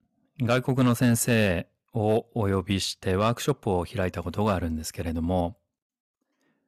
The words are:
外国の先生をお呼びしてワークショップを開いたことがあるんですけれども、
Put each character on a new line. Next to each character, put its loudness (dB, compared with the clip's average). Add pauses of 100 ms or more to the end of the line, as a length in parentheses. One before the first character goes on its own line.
(380)
外 2
国 0
の 4
先 2
生 0 (280)
を 2
お 0
呼 2
び 0
し -6
て 0
ワ 2
ー 0
ク -12
シ -2
ョ 2
ッ -8
プ -4
を 0
開 -2
い -18
た -8
こ -6
と -2
が 2
あ -2
る -4
ん -4
で -8
す -10
け -10
れ -4
ど -4
も、 -2 (1120)